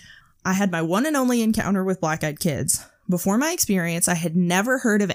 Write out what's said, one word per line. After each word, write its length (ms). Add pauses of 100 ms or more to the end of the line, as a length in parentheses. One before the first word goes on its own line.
(460)
"I 80
had 180
my 100
one 240
and 100
only 260
encounter 420
with 180
black-eyed 380
kids. 420 (280)
Before 280
my 140
experience, 560
I 80
had 200
never 440
heard 220
of 140